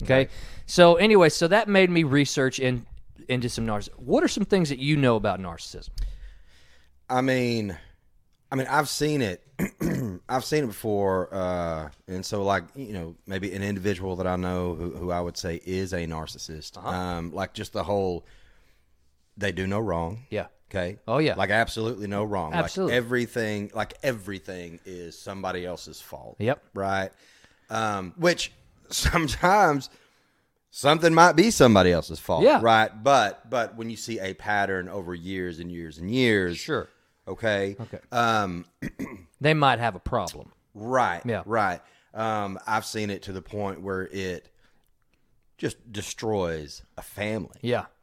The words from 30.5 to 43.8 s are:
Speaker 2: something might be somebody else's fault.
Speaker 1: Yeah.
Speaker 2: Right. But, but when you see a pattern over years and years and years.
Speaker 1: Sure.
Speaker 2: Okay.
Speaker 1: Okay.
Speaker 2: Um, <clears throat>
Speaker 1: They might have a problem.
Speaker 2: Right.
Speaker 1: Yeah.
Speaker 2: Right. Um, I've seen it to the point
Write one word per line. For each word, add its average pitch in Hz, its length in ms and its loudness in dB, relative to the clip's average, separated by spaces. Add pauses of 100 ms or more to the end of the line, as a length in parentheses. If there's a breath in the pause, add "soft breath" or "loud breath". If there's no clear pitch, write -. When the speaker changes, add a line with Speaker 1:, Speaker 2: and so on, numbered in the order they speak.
Speaker 2:
something 160 420 4
might 165 200 10
be 190 180 0
somebody 101 400 8
else's 82 300 -2
fault. 101 240 0
Speaker 1:
Yeah. 277 180 6
Speaker 2:
Right. 110 280 6 (120)
But, 117 480 2
but 117 260 -2
when 113 140 -8
you 110 60 -10
see 113 240 -8
a 95 140 -6
pattern 95 540 -2
over 90 260 -8
years 90 440 -6
and 87 140 -10
years 82 260 -12
and 90 120 -6
years. 104 480 2
Speaker 1:
Sure. 113 300 -4 (380)
Speaker 2:
Okay. 98 540 -2
Speaker 1:
Okay. 107 180 -12 (140)
Speaker 2:
Um, 107 520 0 (160)
<clears throat> - 440 -12 (160)
Speaker 1:
They 151 140 4
might 135 240 2
have 113 160 -2
a 87 60 -16
problem. - 500 -6 (240)
Speaker 2:
Right. 107 500 0
Speaker 1:
Yeah. 110 220 -4
Speaker 2:
Right. 101 340 0 (320 soft breath)
Um, 104 540 -4
I've 110 180 -2
seen 107 240 -4
it 98 140 -6
to 98 100 -12
the 92 80 -10
point 98 420 -8